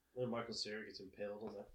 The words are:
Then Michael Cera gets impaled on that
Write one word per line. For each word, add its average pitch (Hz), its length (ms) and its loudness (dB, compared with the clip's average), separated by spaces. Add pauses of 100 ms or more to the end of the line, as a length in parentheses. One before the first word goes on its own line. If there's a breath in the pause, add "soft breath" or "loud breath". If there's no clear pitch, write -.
(160)
Then 123 140 4
Michael 113 240 2
Cera 107 300 2
gets 98 160 -8
impaled 101 440 -2
on 104 100 -2
that 101 200 -6